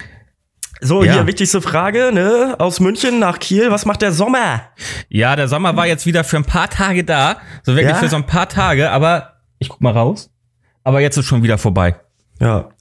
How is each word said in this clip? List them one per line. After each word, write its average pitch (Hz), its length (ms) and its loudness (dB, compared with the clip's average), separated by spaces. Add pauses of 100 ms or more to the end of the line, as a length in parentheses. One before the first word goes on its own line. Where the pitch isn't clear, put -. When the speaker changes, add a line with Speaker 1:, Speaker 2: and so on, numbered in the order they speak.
(800)
Speaker 1:
So, 175 220 2
Speaker 2:
ja. 165 100 6
Speaker 1:
hier - 140 4
wichtigste 196 340 0
Frage, 208 520 0
ne? 233 440 2
Aus 170 220 -2
München 226 400 0
nach 185 200 0
Kiel. 214 300 0
Was 208 160 0
macht 208 160 -2
der 202 120 0
Sommer? 202 480 0 (480)
Speaker 2:
Ja, 120 260 2
der 139 140 -2
Sommer 160 260 0
war 170 120 2
jetzt 165 180 -2
wieder 170 180 0
für 160 140 -2
ein 147 80 -2
paar 180 240 -2
Tage 190 340 -2
da. 156 340 0 (260)
So 127 120 0
wirklich 143 160 2
Speaker 1:
Ja? 160 60 0
Speaker 2:
für 185 100 0
so 151 80 -2
ein 147 100 -4
paar 175 220 0
Tage, 160 420 0
aber 156 440 0 (260)
ich - 100 -8
guck - 120 -20
mal 123 100 2
raus. 120 400 -2 (540)
Aber 135 160 2
jetzt 143 160 0
ist 135 80 -2
schon 120 180 2
wieder 113 140 2
vorbei. 92 400 0 (420)
Speaker 1:
Ja, 113 300 0 (120)